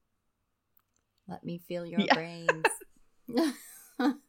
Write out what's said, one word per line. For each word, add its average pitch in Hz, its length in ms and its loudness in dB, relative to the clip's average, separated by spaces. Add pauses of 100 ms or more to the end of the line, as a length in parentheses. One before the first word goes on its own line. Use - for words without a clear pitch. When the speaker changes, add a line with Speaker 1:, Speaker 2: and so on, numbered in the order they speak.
(1300)
Speaker 1:
Let 185 160 -12
me 170 140 -8
feel 175 280 -8
your 170 180 0
Speaker 2:
Yeah. - 20 0
Speaker 1:
brains." 170 760 2 (460)
<laughs> 247 260 2 (760)